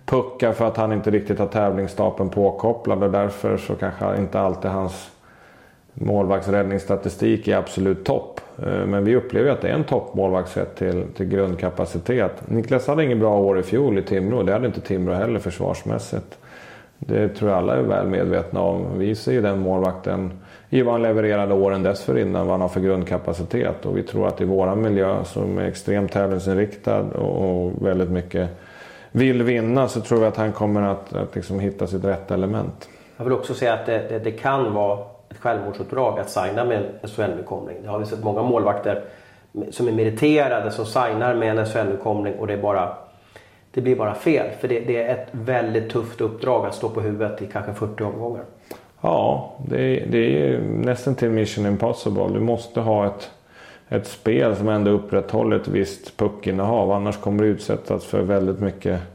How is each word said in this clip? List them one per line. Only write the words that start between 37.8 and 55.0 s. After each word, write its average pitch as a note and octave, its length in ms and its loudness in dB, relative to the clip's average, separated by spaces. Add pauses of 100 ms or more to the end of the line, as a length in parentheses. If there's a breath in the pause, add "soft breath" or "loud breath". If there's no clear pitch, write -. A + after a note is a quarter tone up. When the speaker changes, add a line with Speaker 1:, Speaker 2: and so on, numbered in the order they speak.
Speaker 2:
Det G#2 60 -12
har G#2 100 -4
vi G#2 60 -4
sett G#2+ 180 -8
många G#2+ 180 0
målvakter G#2 600 0 (720 loud breath)
som A#2+ 160 -2
är A2+ 40 2
meriterade A2+ 800 2
som A2 140 -4
signar A#2 500 0
med A2+ 140 2
en A2 80 2
S A2 160 0
H A#2 60 0
L-nykomling, G2+ 600 -2
och G#2+ 80 -4
det G2+ 60 -2
är G2+ 80 -4
bara, G2 280 2 (800 loud breath)
det B2+ 100 -2
blir B2 140 4
bara G#2+ 180 0
fel. D3+ 320 2 (140)
För C3 80 -4
det, A#2+ 120 0
det A#2+ 240 0
är B2 100 0
ett - 180 -6
väldigt A#2 580 0
tufft A#2 320 -4
uppdrag A2+ 440 0
att G2 100 -6
stå A2 140 -4
på A2 120 -4
huvudet G#2 400 -2
i G2+ 60 -10
kanske G2+ 260 -6
fyrtio G#2+ 300 -6
omgångar. A2 400 -6 (580 loud breath)
Speaker 1:
Ja, C#3 520 0 (140)
det B2+ 140 0
är, C3 260 0
det B2+ 460 4
är A#2+ 80 0
nästan A#2 540 0
till A#2 140 2
mission G#2+ 360 0
impossible. G2+ 680 0
Du G#2+ 60 0
måste A#2 400 0
ha G#2+ 260 2
ett, - 240 -4 (600 loud breath)
ett - 180 -2
spel A#2 480 2
som G#2 140 0
ändå G#2 220 4
upprätthåller G#2 640 2